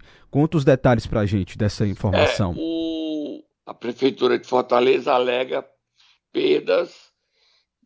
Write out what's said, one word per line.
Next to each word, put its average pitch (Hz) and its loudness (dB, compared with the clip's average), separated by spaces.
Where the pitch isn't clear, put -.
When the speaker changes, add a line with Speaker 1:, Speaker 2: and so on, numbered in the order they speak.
Speaker 1:
Conta 156 0
os 135 0
detalhes 131 4
pra 107 -2
gente 95 -2
dessa 104 -2
informação. 98 0
Speaker 2:
É, 90 -6
o, 160 -6
a 104 -14
Prefeitura 120 0
de 117 -10
Fortaleza 127 2
alega 127 -2
perdas 151 0